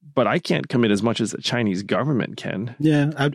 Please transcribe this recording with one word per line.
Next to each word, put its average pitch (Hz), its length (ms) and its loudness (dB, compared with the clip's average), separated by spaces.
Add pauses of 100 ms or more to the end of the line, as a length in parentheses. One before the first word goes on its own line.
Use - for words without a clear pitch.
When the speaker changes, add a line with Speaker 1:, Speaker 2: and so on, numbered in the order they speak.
(140)
Speaker 1:
but 120 140 2
I 131 100 2
can't 151 320 -2
commit 117 220 4
as 101 100 2
much 113 180 0
as 110 120 -2
the - 100 -8
Chinese 104 400 0
government 110 560 -2
can." 117 400 -6
Speaker 2:
Yeah, 147 400 4
I'd, 143 180 0